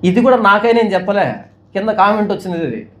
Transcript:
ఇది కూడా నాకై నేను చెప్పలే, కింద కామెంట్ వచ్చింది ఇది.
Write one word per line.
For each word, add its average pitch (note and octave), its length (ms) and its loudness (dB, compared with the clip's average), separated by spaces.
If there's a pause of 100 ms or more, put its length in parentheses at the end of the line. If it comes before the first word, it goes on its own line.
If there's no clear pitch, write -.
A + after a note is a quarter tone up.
ఇది F#3+ 160 2
కూడా B3+ 160 4
నాకై G#3+ 340 2
నేను A3 220 2
చెప్పలే, F#3 420 -2 (380)
కింద G3+ 160 -4
కామెంట్ G#3 420 0
వచ్చింది F3 340 -6
ఇది. A2+ 240 -10 (100)